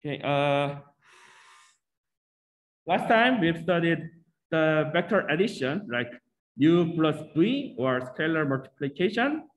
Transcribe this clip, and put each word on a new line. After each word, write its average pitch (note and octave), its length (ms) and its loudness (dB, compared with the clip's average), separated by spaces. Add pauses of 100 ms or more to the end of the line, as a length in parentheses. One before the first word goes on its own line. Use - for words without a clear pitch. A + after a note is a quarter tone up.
Okay, C#3+ 180 -6
uh, C#3+ 520 0 (2000)
last F3 220 0
time A#3 340 4
we've E3 220 2
studied E3+ 480 0 (400)
the D#3 420 2
vector F#3 340 0
addition, D#3+ 640 -2
like A#2+ 200 -4 (460)
U E3 380 4
plus D#3 220 2 (180)
V B3 420 0
or B2+ 240 0
scalar D#3 460 -2
multiplication F3 1080 -2